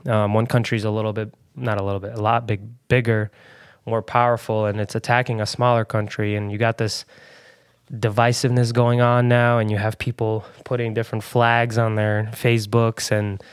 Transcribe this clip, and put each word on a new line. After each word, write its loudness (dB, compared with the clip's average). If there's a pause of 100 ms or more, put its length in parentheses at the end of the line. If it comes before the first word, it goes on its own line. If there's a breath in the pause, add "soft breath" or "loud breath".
Um, 2
one 2
country's 0
a -2
little -2
bit, -6 (240)
not -2
a -2
little -2
bit, -10
a -8
lot 0
big, -2 (280)
bigger, 0 (560 loud breath)
more -2
powerful, 0
and -2
it's -6
attacking 0
a -2
smaller 2
country. -2
And -4
you -6
got 0
this -4 (880 loud breath)
divisiveness 2
going 4
on 4
now, 4
and 0
you 0
have -2
people -4 (200 loud breath)
putting -4
different -4
flags 2
on 2
their 0
Facebooks 0
and -2 (100)